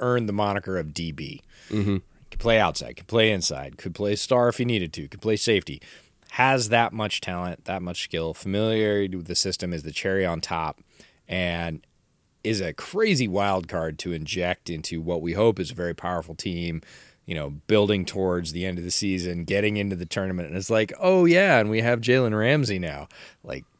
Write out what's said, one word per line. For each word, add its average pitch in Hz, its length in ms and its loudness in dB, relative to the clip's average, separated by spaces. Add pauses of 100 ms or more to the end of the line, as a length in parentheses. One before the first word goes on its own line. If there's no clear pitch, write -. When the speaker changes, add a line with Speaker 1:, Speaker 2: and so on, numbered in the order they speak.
Speaker 1:
earned 123 280 2
the 101 40 -2
moniker 101 440 0
of 78 160 -4
D 82 200 -6
B. - 300 -12 (260)
Speaker 2:
Mm-hmm. 101 300 0 (320)
Speaker 1:
Could - 100 -6
play 113 180 6
outside, 78 380 0
could - 100 -20
play 110 240 4
inside, 69 480 -4
could 87 160 -8
play 101 220 0
star 123 320 2
if 113 100 -2
he 123 60 0
needed 101 300 0
to, 73 120 -10
could - 160 -16
play 107 140 2
safety. 90 440 0 (500)
Has 127 400 2
that 117 220 4
much 107 280 -4
talent, 90 460 -6
that 92 160 -4
much 87 200 -6
skill, 82 320 -4
familiarity 104 800 0
with 85 140 -8
the 87 80 -4
system 92 360 -2
is 78 120 -4
the 78 80 -8
cherry 95 340 0
on 82 140 -2
top, 80 400 -4 (480)
and 85 580 -4 (560)
is 110 180 -2
a 82 140 -4
crazy 180 540 0
wild 95 400 0
card 82 320 -4
to 90 120 -4
inject 87 560 -4
into 80 320 -6
what 82 220 -2
we 85 100 -2
hope 101 280 4
is 82 100 -4
a - 40 -14
very 85 200 -4
powerful 85 400 -6
team, 85 480 -6 (420)
you 87 100 -8
know, 73 160 -6 (180)
building 104 360 4
towards 87 480 -2
the 87 140 -4
end 90 120 -4
of 87 60 -6
the 90 60 -6
season, 90 540 -2
getting 101 320 0
into 101 200 -2
the 87 80 -6
tournament. 90 440 -4
And 82 80 -6
it's 95 120 -4
like, 110 300 2
"Oh, 180 260 6
yeah, 170 360 6
and 107 100 2
we 110 120 2
have 120 180 2
Jalen 123 360 4
Ramsey 113 440 2
now." 73 260 -6 (380)
Like, 67 200 -10 (160)